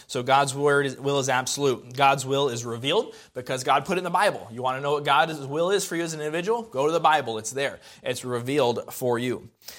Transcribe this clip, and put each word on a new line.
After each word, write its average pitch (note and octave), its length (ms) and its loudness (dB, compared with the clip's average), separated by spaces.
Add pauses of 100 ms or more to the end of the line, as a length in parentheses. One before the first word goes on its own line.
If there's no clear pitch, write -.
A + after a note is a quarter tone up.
So - 160 -4
God's C3 320 4
word C#3+ 320 4
is, C3 140 -6
will C#3 180 0
is C3 120 0
absolute. B2+ 680 0
God's C#3 300 4
will C#3 220 0
is A#2+ 140 -4
revealed C3 520 -2 (180)
because B2+ 300 -6
God C#3+ 220 2
put F#3 120 -2
it F#3 40 -2
in - 20 -4
the F3 80 -6
Bible. F3+ 400 2
You A#2+ 100 -10
want B2+ 160 -2
to C3+ 40 -8
know C#3+ 120 0
what C#3+ 100 0
God's D#3 440 2
will E3 240 0
is G3 120 2
for - 120 -6
you E3+ 80 -2
as D#3+ 100 -6
an D3+ 80 -8
individual? F3 400 -2
Go C#3+ 240 -2
to D#3 60 2
the E3 80 2
Bible. C#3+ 400 2
It's G#2+ 120 -8
there. B2+ 280 -4 (240)
It's B2 200 -4
revealed B2 720 0
for B2 240 0
you. A#2+ 320 -4 (300)